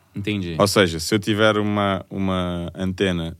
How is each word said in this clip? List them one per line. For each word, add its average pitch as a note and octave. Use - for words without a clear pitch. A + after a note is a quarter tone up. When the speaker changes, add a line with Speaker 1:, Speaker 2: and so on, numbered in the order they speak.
Speaker 1:
Entendi. G2
Speaker 2:
Ou G2+
seja, F2+
se D#2+
eu A2
tiver G#2+
uma, G#2
uma F2+
antena F#2